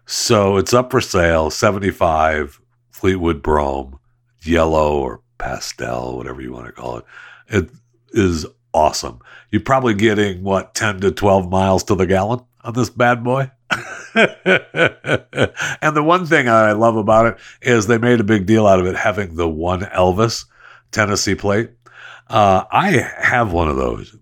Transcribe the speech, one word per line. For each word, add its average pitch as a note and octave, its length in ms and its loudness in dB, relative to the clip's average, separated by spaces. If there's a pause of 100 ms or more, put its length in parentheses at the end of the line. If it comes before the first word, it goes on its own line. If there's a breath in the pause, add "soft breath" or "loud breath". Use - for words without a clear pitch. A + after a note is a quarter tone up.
So G2+ 520 0
it's F#2+ 160 0
up B2 180 2
for B2 100 0
sale, E2 480 0
seventy-five D#2+ 1120 0 (320)
Fleetwood E2+ 500 -2
Brougham, C#2 580 -2 (420)
yellow D#2 580 0
or B1+ 220 -8 (160)
pastel, B1 800 -10
whatever B1+ 240 -12
you B1 100 -12
wanna B1 200 -16
call B1 260 -12
it. - 80 -18 (420 loud breath)
It F#2+ 220 -2 (420)
is F2+ 340 0 (280)
awesome. C#2+ 460 0 (320 loud breath)
You're G#2 100 0
probably B2+ 320 0
getting, G2+ 500 0
what, F#2+ 320 -2
ten G#2 260 -4
to G2 100 2
twelve F#2+ 380 0
miles F#2 360 2
to G#2 100 0
the F#2 100 0
gallon G2 360 -2 (220)
on A#2 100 -10
this A#2 160 -2
bad A#2+ 340 0
boy? C3 280 -2 (180)
<laughs> - 140 -4 (2000 loud breath)
And D3+ 160 0
the D3+ 80 0
one F3 220 2
thing C#3+ 240 2
I A2 220 6
love A2 260 2
about A2 300 4
it A2+ 100 -6 (240 loud breath)
is A#2 240 2
they A#2 140 2
made A#2+ 200 2
a G#2+ 60 -2
big G2+ 200 2
deal G#2+ 200 4
out F#2+ 140 6
of F2+ 80 0
it F#2+ 80 -4
having F#2+ 400 -4
the E2+ 120 -2
One F2 340 -4
Elvis F#2 640 0 (460 soft breath)
Tennessee G2+ 440 -2
plate. G2+ 340 -2 (600 loud breath)
Uh, G2+ 420 4
I D3 360 2 (120)
have G2 340 0
one E2 160 0
of C#2 60 -2
those. A#1 460 -6